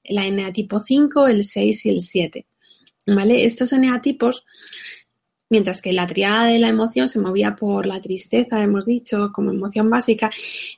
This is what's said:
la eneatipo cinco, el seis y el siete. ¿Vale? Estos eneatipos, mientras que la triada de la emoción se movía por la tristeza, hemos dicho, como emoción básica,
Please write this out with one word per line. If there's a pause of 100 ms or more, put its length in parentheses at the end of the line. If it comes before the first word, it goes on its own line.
la
eneatipo
cinco,
el
seis
y
el
siete. (600)
¿Vale?
Estos
eneatipos, (1040)
mientras
que
la
triada
de
la
emoción
se
movía
por
la
tristeza,
hemos
dicho,
como
emoción
básica, (480)